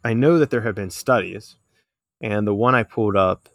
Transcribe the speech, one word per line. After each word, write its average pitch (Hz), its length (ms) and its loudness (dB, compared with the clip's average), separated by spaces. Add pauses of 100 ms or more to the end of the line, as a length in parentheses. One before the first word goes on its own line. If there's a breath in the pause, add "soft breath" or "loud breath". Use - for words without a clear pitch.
I 113 120 -2
know 151 240 4
that 147 120 2
there 120 120 -2
have 110 120 -4
been 98 160 -8
studies, 98 640 -4 (680)
and 104 240 -2
the 101 80 0
one 120 200 2
I 120 80 2
pulled 104 340 -2
up 92 380 0